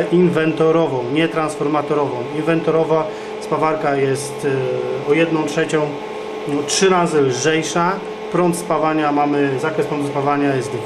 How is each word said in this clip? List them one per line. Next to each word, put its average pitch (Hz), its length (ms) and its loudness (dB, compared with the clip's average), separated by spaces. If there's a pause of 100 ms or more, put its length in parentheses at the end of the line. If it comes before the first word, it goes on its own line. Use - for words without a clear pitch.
(120)
inwentorową, 160 1000 2
nie 160 160 2
transformatorową. 147 880 -2 (200)
Inwentorowa 160 680 2 (340)
spawarka 156 560 0
jest, 135 500 -2 (600)
e, - 20 4
o 147 40 6
jedną 160 300 2
trzecią, 151 440 0 (600)
no, 147 60 -2 (120)
trzy 190 220 2
razy 170 320 4
lżejsza. 156 720 2 (400)
Prąd 175 240 2
spawania 156 560 0
mamy, 143 480 2
zakres 156 260 -2
prądu 143 220 -2
spawania 143 460 0
jest 127 160 -2 (160)